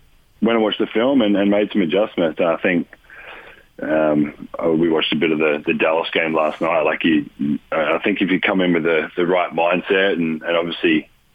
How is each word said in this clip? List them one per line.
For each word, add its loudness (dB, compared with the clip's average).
went 2
and 2
watched 0
the -2
film 0
and, 2
and 2
made 0
some 2
adjustments. 0
And 2
I 0
think, 0
um, 0
uh, 0
we 2
watched 0
a 0
bit 0
of 0
the, 0
the -2
Dallas 0
game -2
last -2
night. 0
Like, 0
you, 2
I 0
think -2
if 0
you 0
come 0
in 2
with 2
the, 0
the 0
right 0
mindset, 0
and, -2
and -2
obviously -2